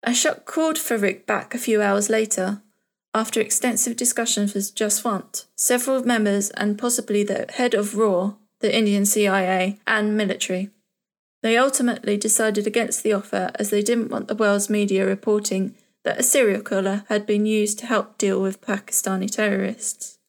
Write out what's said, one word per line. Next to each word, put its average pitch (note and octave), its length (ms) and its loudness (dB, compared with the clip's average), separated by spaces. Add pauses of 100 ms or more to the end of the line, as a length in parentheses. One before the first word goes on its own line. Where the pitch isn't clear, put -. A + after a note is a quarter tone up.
Ashok B3 380 0
called D#4+ 320 0
Farouk G#3 480 -2
back - 280 -4
a A#3+ 40 -6
few A3 240 2
hours G3+ 280 2
later. G#3 520 0 (500)
After A3 300 -2
extensive A#3 560 -2
discussions A#3 560 0
with G3 220 -4
Jaswant, - 800 -4
several B3+ 480 0
members G#3 480 2
and G#3 260 -2
possibly A3 460 0
the G3+ 260 -2
head B3 240 0
of G3+ 240 0
raw, G3+ 360 2 (260)
the G#3+ 140 0
Indian G3+ 300 4
C G#3 240 2
I F#3+ 140 4
A, F#3 460 0
and G#3+ 280 0
military. G3 540 -2 (720)
They A3+ 160 2
ultimately B3 600 2
decided G#3+ 500 0
against G#3+ 340 0
the G#3+ 120 2
offer G3 420 -2
as G#3 160 -4
they G#3 100 2
didn't A#3 300 0
want G3+ 160 -6
the G#3+ 80 -2
world's G3+ 340 2
media G3+ 380 2
reporting G3 680 0 (280)
that - 160 -2
a B3 40 0
serial A3 380 4
killer G3 480 -2
had G#3 160 0
been G#3 220 0
used G#3 320 0
to A#3+ 80 -14
help G#3+ 320 -2
deal F#3+ 200 0
with F#3+ 220 -2
Pakistani G3 680 -4
terrorists. G3+ 1000 -4